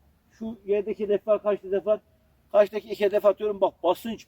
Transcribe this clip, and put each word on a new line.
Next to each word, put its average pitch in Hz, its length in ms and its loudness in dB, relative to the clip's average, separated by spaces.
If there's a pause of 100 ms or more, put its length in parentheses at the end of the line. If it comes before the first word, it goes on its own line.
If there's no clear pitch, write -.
(400)
şu 220 260 -12
yerdeki 208 380 -2
hedef 202 240 -2
var, 208 160 2
kaç 208 200 -2
hedef 190 220 -4
var? 214 140 0 (520)
Kaçtaki 208 380 2
iki 202 160 -2
hedef 202 200 0
atıyorum. 202 360 2
Bak, - 220 0
basınç, 196 440 -4